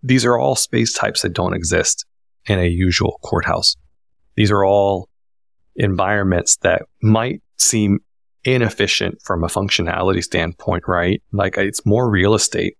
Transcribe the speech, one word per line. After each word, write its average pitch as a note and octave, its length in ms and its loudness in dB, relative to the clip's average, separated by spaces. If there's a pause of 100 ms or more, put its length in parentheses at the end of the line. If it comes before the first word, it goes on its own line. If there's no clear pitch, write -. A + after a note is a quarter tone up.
These B2+ 240 2
are B2 100 4
all C3 200 0
space A#2 380 -2
types - 280 -2
that F#2+ 120 -4
don't F#2 200 -2
exist E2+ 540 -2 (400)
in G2+ 100 2
a F2+ 80 2
usual F2 580 0
courthouse. - 520 -2 (600)
These G#2+ 140 2
are G2 160 2
all G2 420 2 (680)
environments F#2+ 880 0
that F2 180 2 (220)
might A2+ 400 2 (140)
seem G#2 420 2 (440)
inefficient A2+ 760 0
from F2 220 -2
a E2 40 -2
functionality F#2 760 -2
standpoint, E2+ 640 -4
right? F2+ 340 0 (100)
Like, G2 280 -2
it's G2 260 -4
more A#2 240 2
real G2+ 240 4
estate - 460 -2